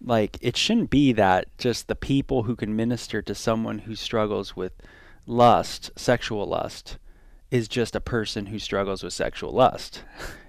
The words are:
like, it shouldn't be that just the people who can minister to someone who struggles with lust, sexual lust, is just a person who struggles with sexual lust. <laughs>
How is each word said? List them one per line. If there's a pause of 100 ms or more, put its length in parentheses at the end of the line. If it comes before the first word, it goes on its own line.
like,
it
shouldn't
be
that
just
the
people
who
can
minister
to
someone
who
struggles
with (540)
lust,
sexual
lust, (540)
is
just
a
person
who
struggles
with
sexual
lust.
<laughs> (360)